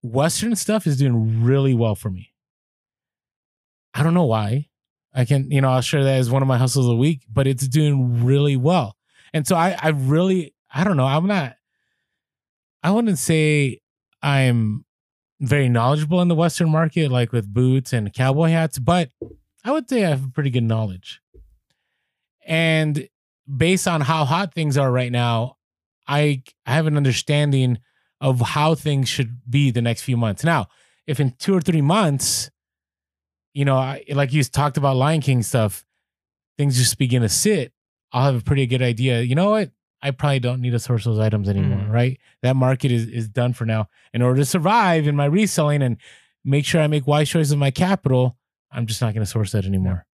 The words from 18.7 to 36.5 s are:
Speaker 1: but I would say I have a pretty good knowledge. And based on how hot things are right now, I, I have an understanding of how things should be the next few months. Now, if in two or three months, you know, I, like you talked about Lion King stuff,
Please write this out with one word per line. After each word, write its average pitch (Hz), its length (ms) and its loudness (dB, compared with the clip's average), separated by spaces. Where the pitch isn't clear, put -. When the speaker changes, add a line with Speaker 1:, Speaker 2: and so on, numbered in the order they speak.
Speaker 1:
but 165 300 0
I 226 80 -4
would 294 160 -2
say 240 160 0
I 175 60 0
have 135 160 -2
a 131 40 -8
pretty 139 200 -2
good 120 140 0
knowledge. 110 580 -4
And 160 640 0
based 175 320 0
on 165 140 0
how 156 240 0
hot 170 280 -2
things 151 240 -2
are 135 140 2
right 123 200 -2
now, 120 460 -2
I, 143 340 0
I 120 80 -2
have 156 140 2
an 147 100 0
understanding 135 800 0
of 131 160 2
how 151 340 0
things 139 360 -2
should 123 380 -6
be 139 220 2
the 120 140 0
next 117 180 -2
few 123 160 -2
months. 110 260 -2
Now, 156 240 0
if 151 140 -6
in 135 180 0
two - 160 -2
or 180 80 2
three 165 200 0
months, 151 680 0
you 143 120 -2
know, 135 120 2
I, 135 320 -4
like 139 240 -2
you 151 100 2
talked 143 340 -2
about 139 180 2
Lion 147 260 2
King 127 220 0
stuff, 107 420 -2